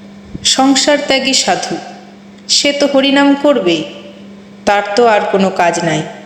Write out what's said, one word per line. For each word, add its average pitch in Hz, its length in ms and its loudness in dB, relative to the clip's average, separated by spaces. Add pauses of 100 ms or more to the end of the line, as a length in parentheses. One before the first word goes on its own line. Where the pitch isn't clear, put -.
(440)
"সংসার 269 640 2
ত্যাগী 269 260 0
সাধু, 180 440 -2 (720)
সে - 240 0
তো 285 220 0
হরিনাম 277 480 4
করবেই, 175 420 2 (800)
তার 202 180 2 (140)
তো 240 100 4
আর 208 140 4 (120)
কোনো 190 180 2
কাজ 170 340 0
নাই। 156 180 -2 (240)